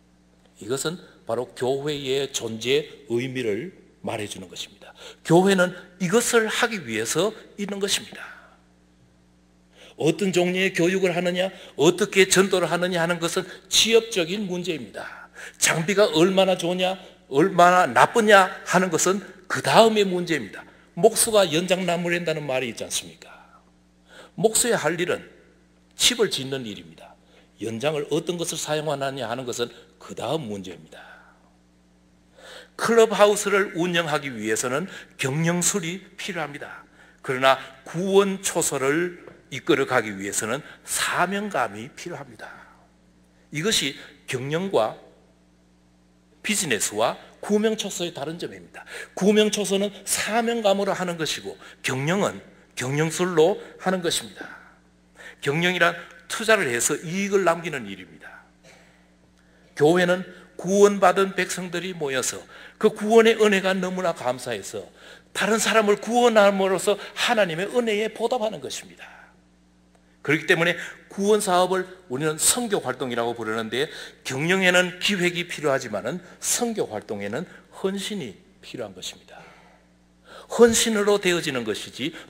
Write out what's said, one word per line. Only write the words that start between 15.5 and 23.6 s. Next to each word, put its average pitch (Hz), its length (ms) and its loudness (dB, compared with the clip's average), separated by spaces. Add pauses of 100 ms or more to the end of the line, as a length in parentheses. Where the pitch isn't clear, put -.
장비가 175 560 2
얼마나 185 420 4
좋으냐, 185 400 -2 (320)
얼마나 180 580 6
나쁘냐 196 800 6
하는 185 260 2
것은 180 300 2 (280)
그 131 140 -4
다음의 214 420 6
문제입니다. 160 600 -4 (300)
목수가 208 580 2
연장 185 320 0
나무를 175 340 -2
한다는 156 280 -4
말이 131 220 -4
있지 107 160 -10
않습니까? - 760 -12 (760)